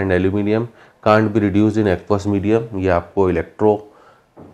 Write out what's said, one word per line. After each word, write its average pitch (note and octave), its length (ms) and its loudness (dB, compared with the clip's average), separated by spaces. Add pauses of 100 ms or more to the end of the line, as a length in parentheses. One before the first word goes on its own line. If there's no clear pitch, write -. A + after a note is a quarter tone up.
and F#2+ 180 0
aluminium G#2 480 -2 (400)
can't G#2+ 280 2
be G#2+ 120 0
reduced G#2 360 0
in G2+ 120 2
aqueous G2 320 -4
medium, G#2 500 -2
ये F#2 120 -2
आपको F2+ 420 0
इलेक्ट्रो G#2 440 -2 (800)